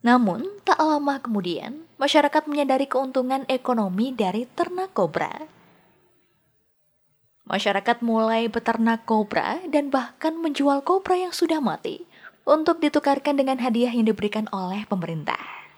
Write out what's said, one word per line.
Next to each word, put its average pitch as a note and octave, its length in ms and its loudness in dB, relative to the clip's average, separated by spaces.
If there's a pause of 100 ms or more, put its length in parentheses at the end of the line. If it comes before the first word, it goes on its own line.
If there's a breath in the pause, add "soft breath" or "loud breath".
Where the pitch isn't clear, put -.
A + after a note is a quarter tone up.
Namun, A#3+ 480 2 (160)
tak F#4 160 2
lama D4 400 2
kemudian, A3 720 -4
masyarakat C#4+ 560 2
menyadari C#4 400 0
keuntungan C4 560 -2
ekonomi A#3 640 0
dari A3+ 400 -2
ternak F4+ 400 -4
kobra. F3 560 -2 (2000)
Masyarakat G3+ 560 0
mulai A3+ 480 0
beternak A3+ 560 0
kobra A3 640 0
dan D4 160 2
bahkan C#4 480 -2
menjual C#4+ 480 0
kobra F#4 320 2
yang F4+ 160 -4
sudah D#4+ 320 0
mati - 400 -4 (400 loud breath)
untuk D#4+ 400 2
ditukarkan C#4+ 560 2
dengan C4 240 0
hadiah A#3+ 320 2
yang A3+ 160 4
diberikan G#3 400 -2
oleh F#3+ 400 -4
pemerintah. E3 480 -4 (380)